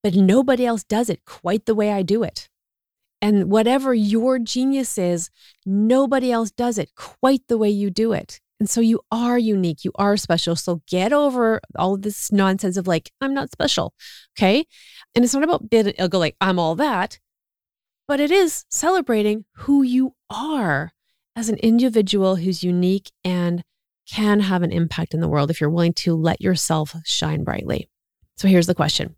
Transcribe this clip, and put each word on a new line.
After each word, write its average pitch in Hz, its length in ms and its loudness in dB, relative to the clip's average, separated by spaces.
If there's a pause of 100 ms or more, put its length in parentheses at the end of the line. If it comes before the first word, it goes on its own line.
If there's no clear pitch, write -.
but 190 120 0
nobody 247 500 4
else 233 180 -2
does 226 240 -2
it 175 160 -6
quite - 420 -4
the 226 100 0
way 208 160 0
I 202 100 0
do 208 220 0
it. - 260 -10 (720)
And 202 300 2
whatever 247 420 2
your 226 460 2
genius 254 580 -2
is, 175 320 -2 (360)
nobody 247 680 2
else 226 180 -2
does 240 300 -4
it - 160 -8
quite - 520 -2
the 233 100 0
way 214 120 2
you 202 220 -2
do 220 200 0
it. - 300 -8 (180)
And 208 100 -2
so 233 120 0
you 226 200 2 (100)
are 240 280 0
unique, 196 440 0
you - 120 -4
are 202 220 2
special. 170 380 -2
So 170 320 -6
get 190 260 0
over 254 480 0 (180)
all 196 180 0
this 202 340 -8
nonsense 196 460 0
of, 180 80 -4
like, 170 260 -2 (100)
"I'm 269 120 -4
not 277 180 -6
special," - 440 -4 (420)
okay? 214 300 2 (480)
And 240 80 4
it's 247 100 0
not 277 100 0
about 311 260 -2
being, 220 180 4
it'll 185 220 -2
go 185 100 0
like, 160 220 0
"I'm 185 180 0
all 165 160 0
that," 226 440 -4 (880)
but 285 120 -2
it 294 100 0
is 359 400 2
celebrating 220 840 0
who 285 280 2
you 254 340 0 (140)
are 208 640 -2 (440)
as 226 140 -4
an 214 80 -2
individual 214 760 2
who's 180 280 -2
unique 180 480 0 (120)
and 175 400 -2 (440)
can 208 340 0
have 185 200 0
an 175 100 0
impact 165 420 -2
in 160 80 -2
the 160 80 -2
world 147 200 0
if - 100 -4
you're 147 100 0
willing 170 240 2
to - 200 -2
let 160 280 -2
yourself 160 600 -2
shine - 400 -4
brightly. - 460 -6 (480)
So 202 100 0
here's 180 200 6
the 180 80 0
question. - 420 -2